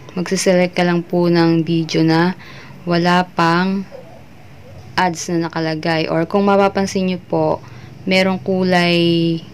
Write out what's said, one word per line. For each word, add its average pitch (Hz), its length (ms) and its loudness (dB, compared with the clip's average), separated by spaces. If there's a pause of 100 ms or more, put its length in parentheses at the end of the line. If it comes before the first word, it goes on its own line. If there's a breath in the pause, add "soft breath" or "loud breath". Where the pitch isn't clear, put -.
(160)
magsiselect 180 560 0
ka 180 140 0
lang 175 180 0
po 175 240 0
ng 165 380 4
video 165 340 0
na 165 320 4 (560 loud breath)
wala 175 480 2
pang 180 480 0 (1120)
ads 175 320 -2
na 165 220 -2
nakalagay. 160 580 -2
Or 160 160 0
kung 202 240 0
mapapansin 196 640 2
nyo 180 160 -8
po, 160 320 0 (480 loud breath)
merong 190 320 2
kulay 175 960 2 (180)